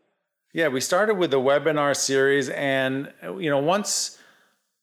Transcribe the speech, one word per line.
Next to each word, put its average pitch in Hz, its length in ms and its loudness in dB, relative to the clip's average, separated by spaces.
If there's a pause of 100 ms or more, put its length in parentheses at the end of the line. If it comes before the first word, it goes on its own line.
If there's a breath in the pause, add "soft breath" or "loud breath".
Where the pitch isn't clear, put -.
(540)
Yeah, 165 140 0
we 135 120 -2
started 208 360 2
with 175 160 0
the 139 80 4
webinar 143 560 2
series, 135 540 2
and, 135 600 -2 (120)
you 180 260 -6
know, 143 80 2
once, 180 600 -2 (640 soft breath)